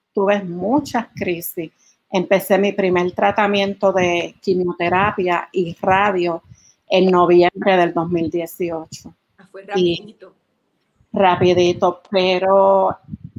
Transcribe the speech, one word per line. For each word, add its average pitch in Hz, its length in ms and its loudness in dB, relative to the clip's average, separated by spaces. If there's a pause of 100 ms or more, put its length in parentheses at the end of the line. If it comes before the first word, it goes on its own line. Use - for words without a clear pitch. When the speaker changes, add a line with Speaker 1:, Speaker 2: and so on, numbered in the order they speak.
(120)
Speaker 1:
Tuve 202 300 0
muchas 220 720 -4
crisis. 170 560 -8 (420)
Empecé 190 460 0
mi 196 140 0
primer 180 400 -2
tratamiento 202 800 0
de 175 480 -2
quimioterapia 180 1120 -2
y 170 280 -4
radio 190 640 0 (460)
en 170 200 4
noviembre 175 680 4
del 175 180 2
dos 170 160 -4
mil 165 180 -2
dieciocho. 165 840 -10 (240)
Speaker 2:
Ah, 185 140 -20
fue 190 100 -20 (140)
Speaker 1:
Y 175 220 0
Speaker 2:
rapidito. - 360 -20 (800)
Speaker 1:
rapidito, 180 960 2
pero, 190 880 2 (400)